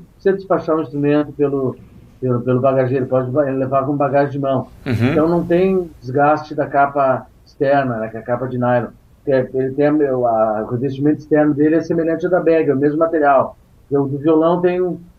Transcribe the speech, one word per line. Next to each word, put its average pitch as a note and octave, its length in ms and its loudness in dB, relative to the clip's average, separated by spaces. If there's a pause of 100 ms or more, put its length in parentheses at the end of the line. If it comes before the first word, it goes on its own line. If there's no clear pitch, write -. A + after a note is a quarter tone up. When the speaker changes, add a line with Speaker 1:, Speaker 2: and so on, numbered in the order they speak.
(140)
Speaker 1:
precisa F#3+ 220 0
despachar E3 400 -2
o D#3+ 60 -2
instrumento C#3+ 500 -2
pelo, C#3 440 -2 (440)
pelo, B2 200 -2
pelo B2+ 200 0
bagageiro, C3 460 0
pode B2+ 240 0
va-, D3 140 0
levar C3+ 420 -2
com D3 100 -2
bagagem C#3+ 360 0
de C#3+ 60 -8
mão. C3+ 300 -2 (160)
Speaker 2:
Uhum. C#3 80 -4 (200)
Speaker 1:
Então D#3+ 160 2
não E3+ 160 0
tem F3+ 460 0 (100)
desgaste D3 540 0
da C#3+ 120 -2
capa C#3 600 0 (200)
externa, C3+ 520 0
né, A2 100 -6
que - 80 -12
é A2+ 40 -10
a - 20 -14
capa B2 240 -4
de B2+ 120 -6
nylon. B2 300 0 (380)
É, C3 280 0
ele C3 180 -2
tem C#3+ 140 2
a, D3 40 4
a, A#2+ 760 0
o A2 80 -10
revestimento C#3 480 -2
externo D3+ 340 2
dele D#3 220 2
é D#3+ 40 2
semelhante E3 440 -2
ao F3+ 60 0
da F3+ 100 2
bag, D#3+ 280 2
é C#3 60 2
o - 20 -2
mesmo D3 220 0
material. D3 580 2 (340)
O C#3 160 0
do C#3 120 -6
violão D#3+ 420 2
tem F3+ 200 0
um F3+ 200 -4 (180)